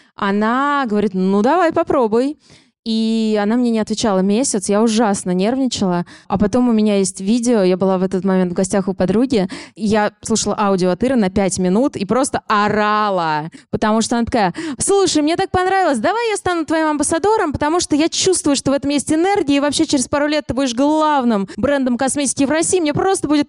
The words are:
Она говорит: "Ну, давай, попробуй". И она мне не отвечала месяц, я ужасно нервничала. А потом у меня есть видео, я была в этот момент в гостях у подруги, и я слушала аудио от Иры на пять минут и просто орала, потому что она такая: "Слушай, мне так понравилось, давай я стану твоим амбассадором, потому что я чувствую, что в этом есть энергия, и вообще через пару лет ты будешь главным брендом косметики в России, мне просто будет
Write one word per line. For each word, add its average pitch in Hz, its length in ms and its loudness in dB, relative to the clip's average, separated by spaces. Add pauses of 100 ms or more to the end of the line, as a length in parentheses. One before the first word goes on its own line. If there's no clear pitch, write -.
(140)
Она 247 720 -2
говорит: 208 280 0
"Ну, 190 260 2
давай, 320 320 2
попробуй". 277 640 0 (520)
И 220 540 0
она 214 140 0
мне 240 160 2
не 220 80 0
отвечала 208 400 0
месяц, 208 480 0
я 202 120 2
ужасно 214 520 0
нервничала. 196 720 -2 (220)
А 196 100 -2
потом 247 300 2
у 233 40 2
меня 214 260 2
есть 190 220 -2
видео, 226 440 2
я 185 120 2
была 190 220 0
в 185 60 0
этот 185 200 -4
момент 185 280 0
в - 20 -6
гостях 190 320 -2
у 190 80 -4
подруги, 190 540 0 (260)
и 208 100 -8
я 208 280 0 (100)
слушала 208 340 -2
аудио 190 360 0
от 180 100 -4
Иры 262 140 0
на 196 120 2
пять 190 300 -2
минут 190 380 0
и 220 80 -4
просто 240 420 -2
орала, 208 1040 0 (220)
потому 220 300 0
что 240 140 -2
она 233 80 0
такая: 220 300 0 (240)
"Слушай, 370 440 2
мне 311 120 0
так 381 160 -2
понравилось, 370 480 0
давай 427 320 -2
я 403 60 -2
стану 349 280 -2
твоим 320 220 0
амбассадором, 330 640 0
потому 311 280 -2
что - 160 -2
я 320 120 2
чувствую, 320 460 0
что - 160 -2
в 269 40 2
этом 277 160 -2
есть 285 220 -2
энергия, 330 440 2
и 277 40 2
вообще 294 260 0
через 262 200 0
пару 294 220 0
лет 294 180 -2
ты 254 80 -6
будешь 262 200 -2
главным 277 840 2
брендом 247 420 0
косметики 277 460 -2
в 254 60 -2
России, 320 280 0
мне 294 160 0
просто 381 320 0
будет 294 220 2